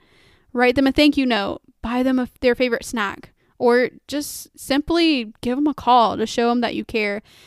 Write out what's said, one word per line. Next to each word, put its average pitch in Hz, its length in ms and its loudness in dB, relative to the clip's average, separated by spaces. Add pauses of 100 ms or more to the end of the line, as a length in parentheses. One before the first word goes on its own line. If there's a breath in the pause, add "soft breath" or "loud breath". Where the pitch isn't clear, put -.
(520 soft breath)
Write 247 240 2
them 269 100 2
a 269 60 2
thank 294 240 4
you 269 100 0
note, 214 360 -2 (200)
buy 247 220 -2
them 262 160 0
a, 247 80 -4 (120)
their 247 140 2
favorite 247 300 -2
snack, - 500 -8 (240)
or 247 320 2 (160)
just - 500 -10
simply 294 840 0
give 247 160 -4
them 294 100 0
a 294 80 0
call 240 420 2
to 220 100 -2
show 233 220 0
them 240 120 0
that 233 160 -4
you 220 80 -6
care 208 380 -4 (240 soft breath)